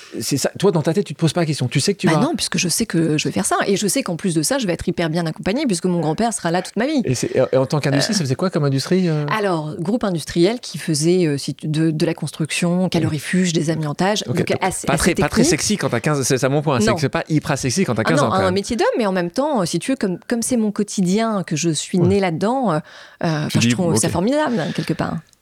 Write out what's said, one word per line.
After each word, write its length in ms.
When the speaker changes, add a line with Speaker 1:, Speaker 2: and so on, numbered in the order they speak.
Speaker 1:
c'est 160
ça, 220
toi 120
dans 120
ta 100
tête, 140
tu 80
te 40
poses 140
pas 80
la 60
question, 200
tu 140
sais 140
que 40
tu 80
Speaker 2:
Bah 100
Speaker 1:
vas 40
Speaker 2:
non, 160
puisque 220
je 100
sais 160
que 320
je 100
vais 60
faire 140
ça, 100
et 120
je 80
sais 160
qu'en 140
plus 180
de 80
ça, 160
je 80
vais 80
être 120
hyper 220
bien 160
accompagnée, 420
puisque 200
mon 140
grand-père 340
sera 160
là 100
toute 160
ma 100
vie. 200
Speaker 1:
Et 80
c'est, 200
et 40
en 80
tant 160
qu'industrie, 320
Speaker 2:
Euh, 60
Speaker 1:
ça 60
faisait 100
quoi 160
comme 140
industrie, 440
euh ? 160
Speaker 2:
Alors, 460
groupe 240
industriel 560
qui 160
faisait, 500
euh, 120
si 160
tu, 140
de, 220
de 160
la 60
construction, 800
calorifugé, 600
des 180
amiantages, 560
Speaker 1:
Ok, 100
Speaker 2:
donc 120
Speaker 1:
donc 120
Speaker 2:
assez, 260
Speaker 1:
pas 60
Speaker 2:
assez 100
Speaker 1:
très, 120
pas 160
très 120
Speaker 2:
technique. 80
Speaker 1:
sexy 280
quand 100
t'as 120
quinze, 220
c'est 140
ça 140
mon 100
point, 200
c'est 80
Speaker 2:
Non. 80
Speaker 1:
que 40
c'est 80
pas 220
hyper 260
sexy 300
quand 80
t'as 100
Speaker 2:
Ah 60
Speaker 1:
quinze 100
Speaker 2:
non, 60
Speaker 1:
ans, 40
quand 60
Speaker 2:
un 100
Speaker 1:
même. 80
Speaker 2:
métier 220
d'homme, 100
mais 80
en 60
même 180
temps, 340
si 140
tu 140
veux, 40
comme, 220
comme 140
c'est 160
mon 120
quotidien, 720
que 120
je 220
suis 220
Speaker 1:
Ouais. 80
Speaker 2:
née 100
là-dedans, 540
euh, 40
euh, 40
Speaker 1:
Tu 460
Speaker 2:
enfin, 280
je 60
Speaker 1:
dis, 80
Speaker 2:
trouve, 240
Speaker 1:
ok. 60
Speaker 2:
ça 100
formidable, 500
hein, 160
quelque 200
part. 240